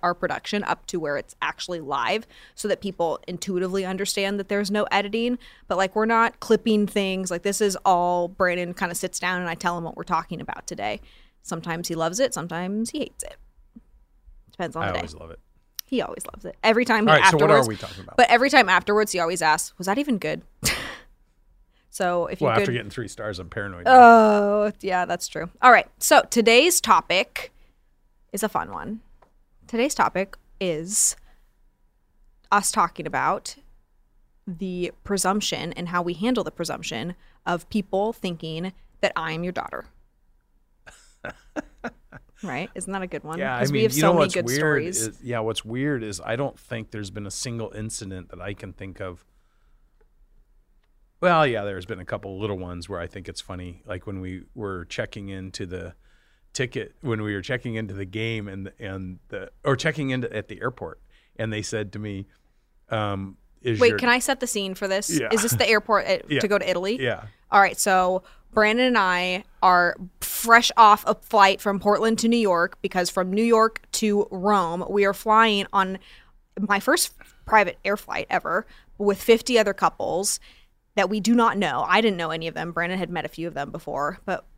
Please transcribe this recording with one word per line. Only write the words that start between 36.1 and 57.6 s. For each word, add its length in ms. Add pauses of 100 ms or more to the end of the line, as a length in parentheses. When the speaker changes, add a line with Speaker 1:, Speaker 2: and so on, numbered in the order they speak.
Speaker 1:
handle 280
the 60
presumption 640 (320)
of 240
people 420
thinking 600 (280)
that 140
I 180
am 100
your 100
daughter. 320 (1000)
Speaker 2:
<laughs> 60 (1500)
Speaker 1:
Right? 340
Isn't 160
that 100
a 60
good 160
one? 160
Speaker 2:
Yeah, 160
I 40
Speaker 1:
'Cause 120
Speaker 2:
mean, 80
Speaker 1:
we 40
have 100
Speaker 2:
you 80
Speaker 1:
so 60
Speaker 2:
know 80
Speaker 1:
many 80
Speaker 2:
what's 100
Speaker 1:
good 120
Speaker 2:
weird 140
Speaker 1:
stories. 480
Speaker 2:
is, 160
yeah, 160
what's 240
weird 400
is 160
I 160
don't 240
think 320
there's 180
been 160
a 60
single 400
incident 600
that 100
I 120
can 200
think 260
of 240 (2000)
well, 240
yeah, 160
there's 220
been 160
a 40
couple 320
little 200
ones 320
where 100
I 80
think 220
it's 100
funny, 460
like 200
when 140
we 240 (120)
were 300
checking 440
into 360
the 300 (560)
ticket, 480
when 220
we 120
were 80
checking 340